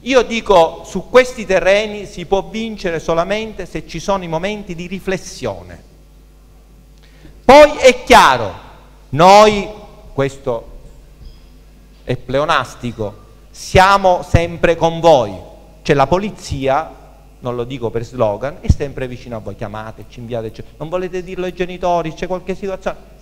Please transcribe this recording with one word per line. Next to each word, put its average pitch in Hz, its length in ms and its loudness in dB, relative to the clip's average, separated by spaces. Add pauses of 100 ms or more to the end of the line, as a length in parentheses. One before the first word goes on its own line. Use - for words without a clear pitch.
Io 247 220 2
dico, 196 600 2
su - 240 -10
questi 247 360 2
terreni 196 600 0
si 175 200 -12
può 190 180 -2
vincere 196 560 -6
solamente 190 680 -4
se 165 220 -12
ci 165 140 -10
sono 196 240 -4
i - 20 -10
momenti 185 480 -8
di 170 120 -12
riflessione. 113 960 -10 (1600)
Poi 294 320 8
è - 260 4
chiaro, 135 500 4 (560)
noi, 202 600 6 (440)
questo 135 540 -4 (1400)
è 123 140 -4
pleonastico, 127 1000 -4 (340)
siamo 190 760 2
sempre 170 480 0
con 165 240 -2
voi. 139 340 4 (500)
Cioè 156 120 2
la 139 120 2
polizia, 156 880 -4 (440)
non 123 160 -8
lo 120 80 -6
dico 120 260 -6
per 113 140 -6
slogan, 117 560 -4
è - 100 -14
sempre 139 380 0
vicino 123 300 -12
a - 20 -8
voi. 101 160 -12
Chiamateci, 107 640 -14
inviateci. 113 440 -10 (140)
Non 151 120 -10
volete 180 340 -8
dirlo 180 220 -10
ai 180 80 -8
genitori, 175 600 -4
c'è 175 140 -10
qualche 180 280 -8
situazione, 185 420 -8 (240)